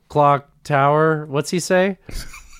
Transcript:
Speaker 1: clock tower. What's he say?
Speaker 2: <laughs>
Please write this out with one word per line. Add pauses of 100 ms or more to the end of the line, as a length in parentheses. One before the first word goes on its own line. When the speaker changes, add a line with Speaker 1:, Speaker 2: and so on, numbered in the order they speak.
Speaker 1:
clock (140)
tower.
What's
he
say?
Speaker 2:
<laughs> (520)